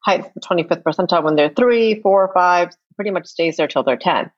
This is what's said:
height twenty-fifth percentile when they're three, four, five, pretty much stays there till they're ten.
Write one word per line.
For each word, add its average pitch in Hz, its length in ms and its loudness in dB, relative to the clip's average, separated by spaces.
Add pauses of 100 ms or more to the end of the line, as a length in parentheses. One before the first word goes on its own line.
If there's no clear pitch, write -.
height 185 260 -2 (140)
twenty-fifth 170 400 -2
percentile 170 400 0
when 156 120 2
they're 147 120 2
three, 226 520 0
four, 190 320 2
five, 180 380 2 (240)
pretty 208 160 -6
much 175 160 -6
stays 165 300 -4
there 156 100 0
till 143 160 -4
they're 123 140 0
ten. 147 420 -2